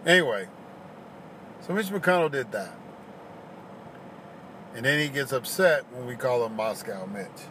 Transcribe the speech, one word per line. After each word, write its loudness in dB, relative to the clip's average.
Anyway, 6
so -2
Mitch 2
McConnell 4
did -2
that. -4
And -8
then 6
he 2
gets -2
upset 4
when -8
we -6
call 4
him -4
Moscow -2
Mitch. -6